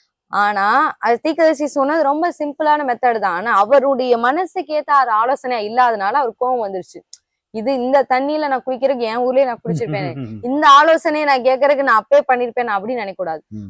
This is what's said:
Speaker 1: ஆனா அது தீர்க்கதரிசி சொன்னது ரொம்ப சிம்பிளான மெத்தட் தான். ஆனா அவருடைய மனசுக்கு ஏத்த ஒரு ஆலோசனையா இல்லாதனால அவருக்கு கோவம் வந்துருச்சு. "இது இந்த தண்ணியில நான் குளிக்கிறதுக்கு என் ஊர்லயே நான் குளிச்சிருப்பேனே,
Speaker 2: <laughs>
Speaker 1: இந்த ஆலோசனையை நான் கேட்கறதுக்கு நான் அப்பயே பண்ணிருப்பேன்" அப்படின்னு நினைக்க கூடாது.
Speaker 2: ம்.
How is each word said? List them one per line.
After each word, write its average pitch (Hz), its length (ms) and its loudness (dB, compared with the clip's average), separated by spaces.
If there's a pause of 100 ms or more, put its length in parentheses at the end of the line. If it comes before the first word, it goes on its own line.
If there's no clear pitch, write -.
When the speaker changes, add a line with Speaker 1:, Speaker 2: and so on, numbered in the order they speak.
(280)
Speaker 1:
ஆனா 208 720 0
அது 226 220 0
தீர்க்கதரிசி 311 440 0
சொன்னது 285 380 0
ரொம்ப 302 360 0
சிம்பிளான 302 440 0
மெத்தட் 240 360 0
தான். 190 160 -2
ஆனா 220 180 -2
அவருடைய 247 640 2
மனசுக்கு 302 560 -2
ஏத்த 302 180 -2 (100)
ஒரு 240 100 0
ஆலோசனையா 247 500 -2
இல்லாதனால 220 500 0
அவருக்கு 254 280 -2
கோவம் 247 280 -2
வந்துருச்சு. 185 320 -10 (540)
"இது 220 200 -2
இந்த 254 360 0
தண்ணியில 285 380 -2
நான் 262 180 -4
குளிக்கிறதுக்கு 262 340 -2
என் 226 180 -4
ஊர்லயே 247 280 2
நான் 240 180 -6
குளிச்சிருப்பேனே, 180 500 -4
Speaker 2:
<laughs> 110 320 -12
Speaker 1:
இந்த 294 220 0
ஆலோசனையை 302 600 4
நான் 269 140 2
கேட்கறதுக்கு 262 420 2
நான் 226 200 2
அப்பயே 285 160 2 (140)
பண்ணிருப்பேன்" 240 380 -2
அப்படின்னு 214 320 -4
நினைக்க 196 120 -10
கூடாது. 160 320 -8
Speaker 2:
ம். 147 220 -14